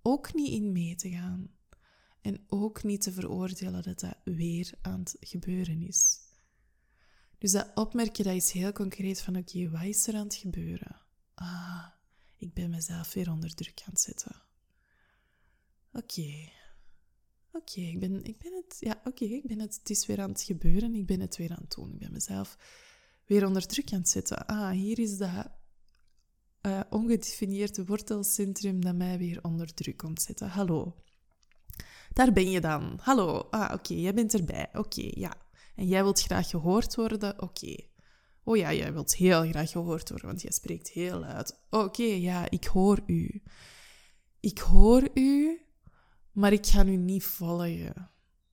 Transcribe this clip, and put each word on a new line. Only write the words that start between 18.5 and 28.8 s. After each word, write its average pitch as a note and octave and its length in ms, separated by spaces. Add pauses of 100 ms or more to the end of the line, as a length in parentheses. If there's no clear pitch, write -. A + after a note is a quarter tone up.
het, F4+ 280
ja, G#3+ 240
oké, B3+ 200
ik B3 220
ben A3 120
het, G#3+ 160
het - 160
is G3+ 160
weer G3+ 140
aan G3 100
het - 120
gebeuren, F#3+ 520
ik G3+ 120
ben F#3 140
het F#3+ 160
weer E3 140
aan F3 120
het - 120
doen. - 180
Ik - 60
ben - 140
mezelf - 460 (680)
weer G3+ 200
onder F#3+ 200
druk - 260
aan G3 60
het F3 100
zetten. - 380
Ah, G#3+ 240
hier G3+ 280
is G#3 180
dat, F#3+ 340 (1080)
eh, F#3+ 200 (100)
ongedefinieerde G#3 920
wortelcentrum G3 1000